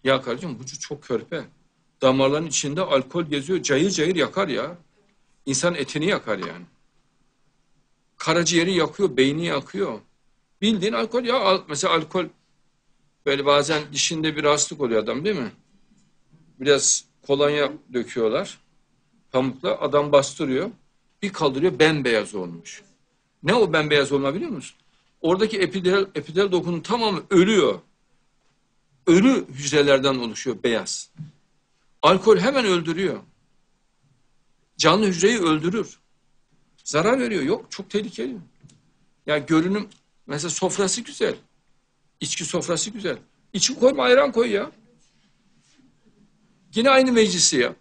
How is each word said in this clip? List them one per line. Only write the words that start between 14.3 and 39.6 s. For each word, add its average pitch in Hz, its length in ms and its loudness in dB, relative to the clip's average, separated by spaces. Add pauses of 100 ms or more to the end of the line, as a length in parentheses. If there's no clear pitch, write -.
bir 147 80 -4
rahatsızlık 147 360 0
oluyor 117 220 0
adam, 120 220 -6
değil 208 120 -2
mi? 113 160 -6 (1080)
Biraz 139 440 2 (220)
kolonya 147 460 0 (200)
döküyorlar. 120 680 -4 (720)
Pamukla 131 500 -2
adam 147 320 2
bastırıyor. 139 580 0 (520)
Bir 196 100 -6
kaldırıyor, 147 460 -2
bembeyaz 127 560 2
olmuş. 87 480 -12 (600)
Ne 175 120 0
o 202 180 2
bembeyaz 147 400 2
olma 139 220 -2
biliyor 311 160 -6
musun? 151 260 -12 (440)
Oradaki 196 380 0
epitel, 190 560 0
epitel 170 380 -2
dokunun 170 280 -2
tamamı 214 500 -2
ölüyor. 175 500 4 (1300)
Ölü 196 420 4
hücrelerden 139 680 2
oluşuyor 117 500 -6
beyaz. 110 460 -2 (920)
Alkol 190 360 6
hemen 247 260 0
öldürüyor. 165 540 -2 (1600)
Canlı 185 300 4
hücreyi 196 320 2
öldürür. 170 600 -2 (840)
Zarar 214 360 0
veriyor. 214 220 -2
Yok, 175 280 -2
çok - 200 -14
tehlikeli. 220 460 -6 (880)
Ya 151 120 0
görünüm, 165 500 0 (380)